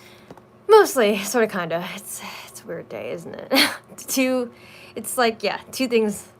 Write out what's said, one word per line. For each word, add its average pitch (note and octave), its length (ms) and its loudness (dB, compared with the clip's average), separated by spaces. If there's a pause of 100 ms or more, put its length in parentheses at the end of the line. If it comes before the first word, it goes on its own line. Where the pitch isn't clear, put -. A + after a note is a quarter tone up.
<laughs> - 640 -20
mostly, C4+ 500 6
sorta, A3 280 2
kinda. F3 480 -4
It's, - 260 -12 (260)
it's - 160 -20
a - 40 -20
weird E3 220 -12
day, B2 240 -10
isn't E3 220 -10
it? - 180 -8 (300)
<laughs> - 140 -20
Two, B3+ 560 0 (420)
it's - 240 -6
like, A3+ 240 2
yeah, - 180 -4 (120)
two C4 160 -2
things. A3 400 0 (120)